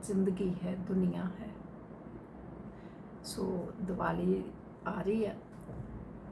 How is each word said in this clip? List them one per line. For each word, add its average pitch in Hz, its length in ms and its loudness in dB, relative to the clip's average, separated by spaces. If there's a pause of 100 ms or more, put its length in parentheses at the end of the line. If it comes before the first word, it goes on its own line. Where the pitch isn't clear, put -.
ਜ਼ਿੰਦਗੀ 190 600 4
ਹੈ, 180 120 2
ਦੁਨੀਆ 180 480 4
ਹੈ। - 260 -2 (1700)
ਸੋ 185 580 0
ਦੀਵਾਲੀ 180 640 4 (440)
ਆ 196 140 0
ਰਹੀ 208 240 4
ਹੈ - 120 -2 (960)